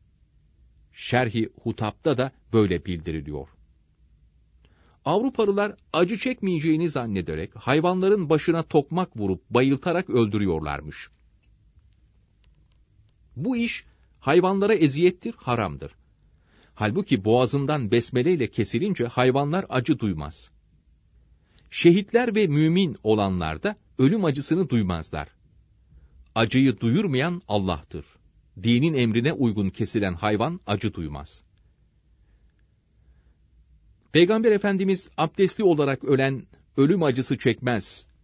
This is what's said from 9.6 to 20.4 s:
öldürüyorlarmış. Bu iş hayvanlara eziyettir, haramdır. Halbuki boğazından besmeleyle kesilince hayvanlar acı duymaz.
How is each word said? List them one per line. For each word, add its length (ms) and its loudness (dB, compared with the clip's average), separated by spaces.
öldürüyorlarmış. 1000 -2
Bu 220 -4
iş 280 -4
hayvanlara 540 2
eziyettir, 640 2
haramdır. 540 -4
Halbuki 520 0
boğazından 640 0
besmeleyle 600 0
kesilince 540 -2
hayvanlar 640 0
acı 300 -2
duymaz. 520 -6